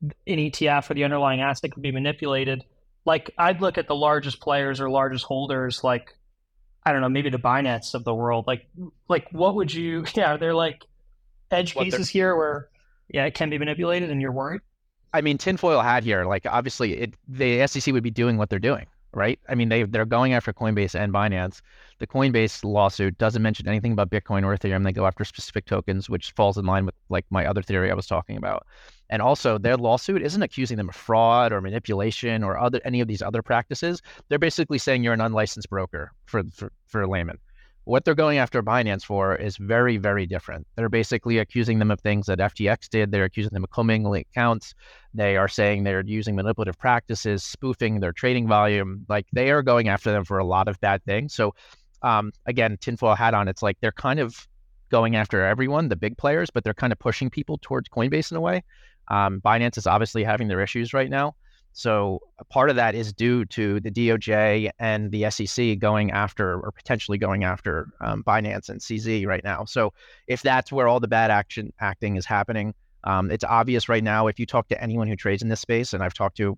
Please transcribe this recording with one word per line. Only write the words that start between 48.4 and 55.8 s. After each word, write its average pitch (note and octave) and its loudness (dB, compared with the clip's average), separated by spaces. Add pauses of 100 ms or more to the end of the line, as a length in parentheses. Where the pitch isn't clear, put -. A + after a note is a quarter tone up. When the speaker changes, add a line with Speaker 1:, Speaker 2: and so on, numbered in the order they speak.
Speaker 2:
volume. G#2 2
Like, G#2 -2
they C3 2
are D3 4
going A#2+ 4
after G2+ 0
them G2+ 0
for G2 -4
a F#2+ 0
lot F#2 2
of G2 -4
bad G2 2
things. A2+ -4
So, G#2 0 (460)
um, G#2+ 0 (120)
again, A2+ 0
tinfoil A2+ 2
hat A#2 2
on, G2+ 2
it's F#2+ -4
like G2+ 0
they're A2 0
kind C#3 -2
of A#2+ -2 (540)
going A2+ 4
after G#2 2
everyone, C3 2